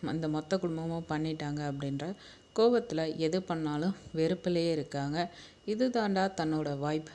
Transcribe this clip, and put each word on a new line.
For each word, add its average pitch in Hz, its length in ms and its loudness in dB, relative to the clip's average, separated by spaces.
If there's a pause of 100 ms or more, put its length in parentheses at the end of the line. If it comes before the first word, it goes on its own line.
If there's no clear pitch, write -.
அந்த 160 220 -2
மொத்த 156 300 0
குடும்பமும் 165 520 -2
பண்ணிட்டாங்க 151 640 -2
அப்படின்ற 139 420 -4 (420)
கோவத்துல 220 640 2
எது 160 240 2
பண்ணாலும் 160 540 0 (200)
வெறுப்பிலேயே 170 560 2
இருக்காங்க. 147 580 -2 (360)
இது 220 240 2
தாண்டா 202 480 2
தன்னோட 156 400 0
வாய்ப்பு 151 380 -2